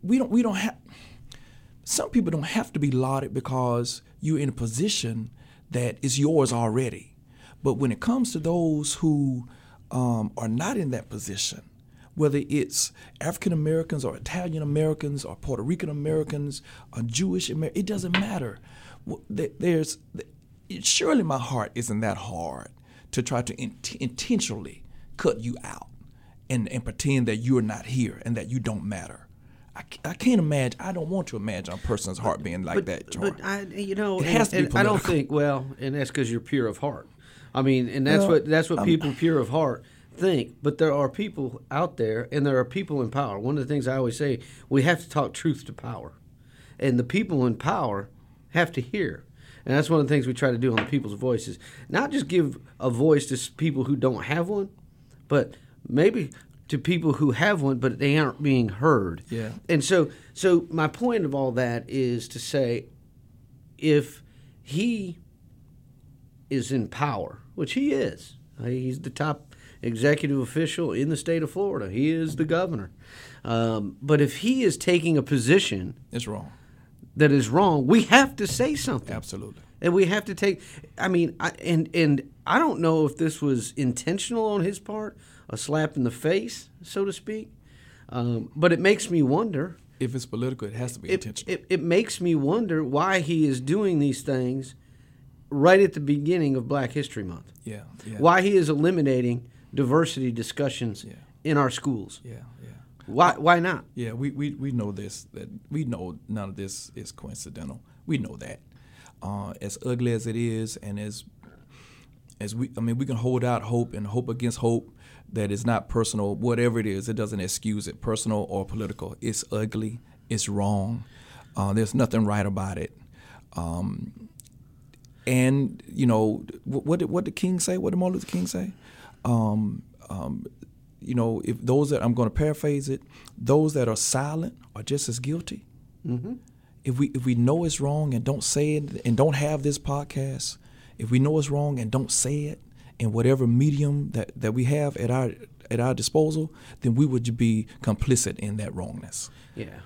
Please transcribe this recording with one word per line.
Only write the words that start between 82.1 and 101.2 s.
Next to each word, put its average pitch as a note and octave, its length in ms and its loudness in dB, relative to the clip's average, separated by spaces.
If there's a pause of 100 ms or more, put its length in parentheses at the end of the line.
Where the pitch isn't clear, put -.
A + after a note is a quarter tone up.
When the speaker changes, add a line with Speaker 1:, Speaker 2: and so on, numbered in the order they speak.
Speaker 2:
I G#3 140 2
don't D4+ 220 2
know D#3+ 240 4
if C#3+ 100 -2
this D#3+ 260 -4
was C3 320 0
intentional F#3 720 -2
on G#3 160 0
his G3 180 -2
part, G#3+ 360 -10 (340)
a - 60 -8
slap D#3 400 -2
in C3+ 80 0
the A#2 80 0
face, F#3+ 580 -2 (120)
so G3 240 -4
to G3 80 -4
speak, A3 360 -10 (600)
um, A#2+ 460 -2
but E3 180 6
it E3 60 2
makes G3+ 300 4
me E3+ 120 4
wonder. E3 560 2 (220)
Speaker 1:
If B2+ 140 -4
it's B2+ 120 -6
political, B2 420 -6
it G#2 60 -10
has A#2 200 -6
to G#2+ 60 -16
be - 100 -14
Speaker 2:
It, F#3+ 160 0
Speaker 1:
intentional. A2+ 280 -8
Speaker 2:
it, - 160 -8
it F#3 120 2
makes F3+ 380 2
me F3 160 2
wonder D#3+ 480 2
why E3+ 380 2
he D#3 260 2
is B2+ 140 0
doing F3 380 2
these C#3+ 220 2
things C3 540 -2 (720)
right E3 300 8
at G3 140 4
the D#3+ 80 -4
beginning D3 560 2
of A#2+ 100 -4
Black C3 240 -2
History B2+ 320 -6
Month. F2 280 -10 (120)
Speaker 1:
Yeah, G#2+ 200 -12 (220)
yeah. G#2+ 120 -10
Speaker 2:
Why E3+ 240 8
he G3 160 6
is D#3 120 4
eliminating C#3 800 2 (240)
diversity C#3 580 2
discussions A#2 760 -4
Speaker 1:
Yeah. G2+ 60 -16 (300)